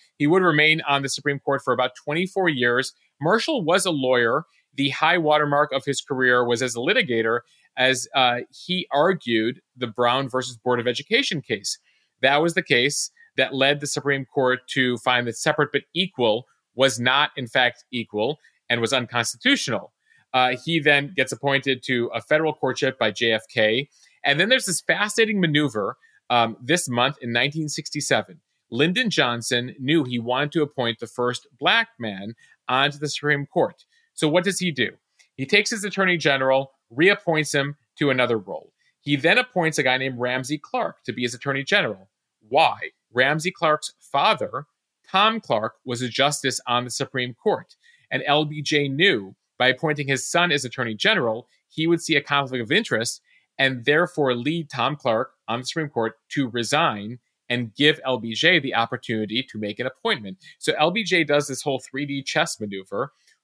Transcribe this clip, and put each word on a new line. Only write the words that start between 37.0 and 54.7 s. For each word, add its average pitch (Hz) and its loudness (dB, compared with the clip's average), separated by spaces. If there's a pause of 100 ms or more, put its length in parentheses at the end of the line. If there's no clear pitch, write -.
him 143 0 (220)
to 147 2
another 123 2
role. 92 -12 (280)
He 143 -2
then 160 4
appoints 170 0
a 147 2
guy 127 2
named 131 -4
Ramsey 127 -4
Clark - -8
to 123 -4
be 123 -6
his 120 -2
attorney 135 -4
general. 120 -2 (380)
Why? 123 2 (200)
Ramsey 147 0
Clark's 156 0
father, 147 -2 (440)
Tom 214 2
Clark, 110 -2 (100)
was 120 -6
a 127 -2
justice 135 0
on 123 0
the 123 -10
Supreme 123 -6
Court. - -4 (360)
And - -4
L 147 4
B 151 -8
J 143 0
knew 135 2 (220)
by 123 4
appointing 143 0
his 135 -2
son 170 2
as 139 0
attorney 117 -6
general, 123 0 (200)
he 160 -4
would 170 2
see 160 0
a 143 2
conflict 135 -2
of 110 -4
interest 135 -2 (360)
and 131 0
therefore 147 2
lead 147 -4
Tom 131 -4